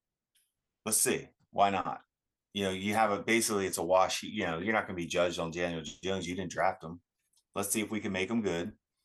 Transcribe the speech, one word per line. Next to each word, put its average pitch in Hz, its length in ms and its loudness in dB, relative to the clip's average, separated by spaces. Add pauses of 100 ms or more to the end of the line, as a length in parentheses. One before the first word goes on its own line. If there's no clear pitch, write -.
(840)
Let's 107 140 0
see. 110 280 2 (240)
Why 98 200 6
not?" 90 300 -2 (520)
You 101 120 0
know, 95 60 2
you 95 220 -2
have 107 180 4
a, 101 80 0
basically 110 480 2
it's 87 100 -4
a 92 60 -2
wash, 92 400 4
you 95 220 -4
know, 82 140 -2
you're 101 140 -2
not 101 140 2
gonna 101 80 -8
be 85 100 -4
judged 87 340 0
on 82 120 -2
Daniel 85 320 -4 (200)
Jones. 92 240 -4
You 90 80 -4
didn't 90 160 -6
draft 90 320 0
him. 85 180 -12 (520)
Let's 101 160 -4
see 110 120 0
if 104 100 -4
we 107 80 -2
can 101 140 -4
make 95 180 -2
him 117 100 0
good. 87 300 -2 (340)